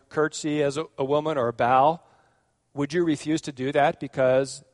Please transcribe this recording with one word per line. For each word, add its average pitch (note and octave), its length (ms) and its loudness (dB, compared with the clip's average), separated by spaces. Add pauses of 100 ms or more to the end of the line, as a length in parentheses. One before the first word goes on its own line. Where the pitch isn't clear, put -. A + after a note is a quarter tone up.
curtsy D3+ 540 -2
as C#3+ 140 0
a, D#3 80 -6 (120)
a C#3+ 80 -4
woman D3+ 320 0
or A#2+ 140 0
bow, C3 500 2 (720)
would C#3+ 180 -4
you F3 120 0
refuse D3+ 380 -2
to D#3+ 100 -10
do C3 200 -6
that D3 260 2
because C3 640 0 (120)